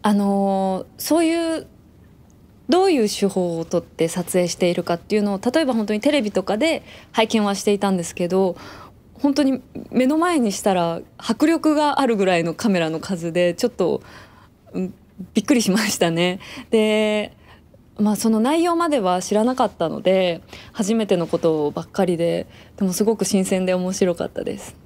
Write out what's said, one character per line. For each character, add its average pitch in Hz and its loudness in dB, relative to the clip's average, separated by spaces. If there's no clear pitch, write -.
あ 208 4
の 196 0
ー、 - -14
そ 302 0
う 339 2
い 330 -2
う、 - -14
ど 370 4
う 392 4
い 294 2
う 214 2
手 - -2
法 180 -2
を 165 -6
取 170 -2
っ - -18
て - -2
撮 175 -6
影 180 2
し 170 -6
て 175 2
い - -2
る 175 -2
か 170 -2
っ 170 -2
て - -2
い - 4
う - 2
の 202 0
を、 190 -6
例 247 2
え 320 0
ば 254 0
本 220 -2
当 214 -2
に 208 -2
テ 277 2
レ 285 2
ビ 208 -4
と 185 -2
か 202 -2
で 302 0
拝 226 2
見 220 2
は 202 0
し 196 -10
て 208 2
い 202 0
た 202 0
ん 190 0
で 170 -4
す - -12
け 175 -4
ど、 185 0
本 277 0
当 294 2
に 269 0
目 254 2
の 302 2
前 339 2
に 220 0
し - -8
た 196 2
ら 170 0
迫 262 0
力 311 2
が 294 2
あ 269 2
る 233 0
ぐ 196 0
ら 185 2
い 165 0
の 165 -4
カ 226 -2
メ 185 2
ラ 160 0
の 160 -6
数 170 -6
で、 175 2
ち 175 -2
ょ 240 0
っ - -4
と、 156 -2
う - -6
ん、 185 -6
び 226 0
っ - -14
く 294 4
り 240 4
し 196 0
ま 196 2
し 208 -2
た 175 2
ね。 175 0
で、 214 0
ま 214 2
あ、 208 2
そ 220 0
の 220 2
内 294 2
容 339 0
ま 339 0
で 285 0
は 185 0
知 202 -2
ら 214 4
な 254 0
か 254 2
っ 202 -4
た 160 -2
の 147 -6
で、 185 2
初 208 -2
め 226 0
て 196 2
の 165 -2
こ 165 -2
と 156 2
ば 165 -8
っ 160 -14
か - 0
り 175 0
で、 170 -2
で 202 0
も 185 0
す 214 -2
ご 214 2
く 190 -2
新 190 2
鮮 185 0
で 185 0
面 180 -2
白 185 0
か - -8
っ - -10
た - -8
で - -8
す。 - -18